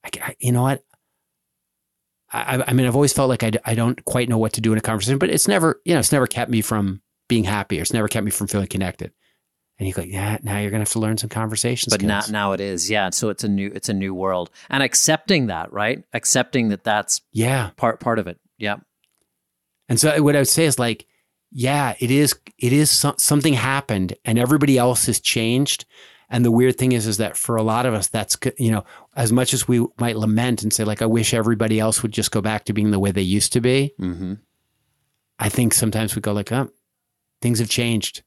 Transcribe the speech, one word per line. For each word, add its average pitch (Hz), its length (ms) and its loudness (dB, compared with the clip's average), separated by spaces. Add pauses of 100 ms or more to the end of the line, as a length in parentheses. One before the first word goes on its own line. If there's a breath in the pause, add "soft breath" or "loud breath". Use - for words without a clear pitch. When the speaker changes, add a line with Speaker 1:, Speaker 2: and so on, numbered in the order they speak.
Speaker 1:
I, - 60 -12 (100)
I, - 200 -10
you 123 120 0
know 123 100 2
what? 135 200 0 (1500)
I, 127 340 -2
I 123 60 0
mean, 127 140 4
I've 120 100 0
always 143 160 2
felt 135 160 0
like 120 140 0
I 110 80 0
d-, 110 140 -2
I 113 100 -2
don't 117 300 -2
quite 123 240 -2
know 113 100 0
what 110 160 0
to 117 60 -6
do 113 120 2
in 110 60 2
a - 40 2
conversation, 113 360 0
but 175 120 0
it's - 160 0
never, 175 380 2
you 175 80 0
know, 147 80 4
it's - 120 2
never 131 140 4
kept 120 240 -6
me 113 120 2
from 101 400 -2 (260)
being 113 160 2
happy, 98 340 -2
or - 40 -4
it's - 100 -2
never 107 160 0
kept 107 160 -2
me 104 60 -2
from 101 160 -4
feeling 98 220 -2
connected. - 440 -6 (680)
And 95 100 -4
you 92 60 -6
go, 92 80 -6
"Yeah, 98 400 -6
now 104 160 -4
you're 101 120 -4
gonna 107 120 -2
have 101 100 -2
to 113 60 -4
learn 110 200 0
some 107 120 -6
conversation 113 600 -4
Speaker 2:
But 101 120 0
now, 101 180 0
Speaker 1:
skills." 107 120 -6
Speaker 2:
now 101 200 -2
it 95 80 -4
is, 95 300 -4
yeah. 101 200 2
So 110 200 -2
it's - 140 -8
a 107 40 -2
new, 101 260 -2
it's - 140 -8
a 107 60 -2
new 95 200 -4
world, 92 360 -2 (200 loud breath)
and 135 120 0
accepting 156 680 2
that, 85 240 -6
right? 107 400 -2
Accepting 123 560 0
that 101 160 -4
that's 107 360 0 (120)
Speaker 1:
Yeah. 113 440 0
Speaker 2:
part, 113 240 0
part 117 180 0
of 90 80 -4
it. 87 120 -12 (200)
Yeah. 104 180 -4 (1120)
Speaker 1:
And 117 120 0
so 151 220 2
what 147 140 4
I 143 40 4
would 131 80 2
say 160 180 2
is, 139 120 0
like, 117 280 -4 (440)
yeah, 131 500 0
it 120 100 0
is, 139 240 4 (240)
it 123 140 2
is 147 180 4
so-, - 280 2
something 147 360 4
happened, 110 600 -2 (100)
and 113 140 2
everybody 139 400 4
else 123 280 2
has 117 140 0
changed. 120 640 0 (460 loud breath)
And 123 160 2
the 113 40 6
weird 123 280 4
thing 127 140 2
is, 113 140 0
is 104 120 0
that 107 180 -2
for 117 200 -2
a 110 60 2
lot 110 220 0
of 123 80 0
us, 107 160 -2
that's - 280 -4
g-, 127 220 -4
you 113 120 2
know, 104 140 0 (320 loud breath)
as 117 160 2
much 127 200 2
as 127 160 -2
we 120 160 4 (140)
might 120 180 -2
lament 110 460 0
and 107 100 -2
say, 110 120 -2
like, 104 180 -2
"I 113 40 0
wish 113 280 2
everybody 110 460 2
else 110 220 0
would 107 100 -4
just - 180 -2
go 110 100 0
back 107 260 -4
to 110 60 -4
being 104 180 2
the 101 100 2
way 101 100 2
they 95 120 -2
used 95 320 0
to 123 60 2
be." 135 400 2
Speaker 2:
Mm-hmm. 92 340 -6 (1040)
Speaker 1:
I 110 100 -2
think 117 260 2
sometimes 107 400 0
we 104 80 -6
go 104 100 -2
like, 101 200 -4
"Oh, 135 180 -2 (720)
things 117 160 2
have 113 100 0
changed. 117 580 -2